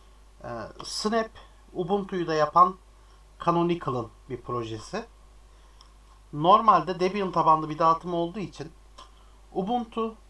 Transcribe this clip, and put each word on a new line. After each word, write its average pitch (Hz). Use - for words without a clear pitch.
Ee, 120
Snap, 220
Ubuntu'yu 190
da 160
yapan 170
Canonical'ın 170
bir 123
projesi. 120
Normalde 175
Debian 185
tabanlı 156
bir 151
dağıtım 165
olduğu 170
için 156
Ubuntu 226